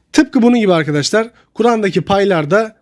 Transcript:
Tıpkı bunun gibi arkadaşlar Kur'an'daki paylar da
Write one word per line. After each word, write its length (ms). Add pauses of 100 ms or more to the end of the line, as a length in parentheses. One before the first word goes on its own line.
(120)
Tıpkı 300
bunun 180
gibi 140
arkadaşlar 560 (240)
Kur'an'daki 480
paylar 500
da 300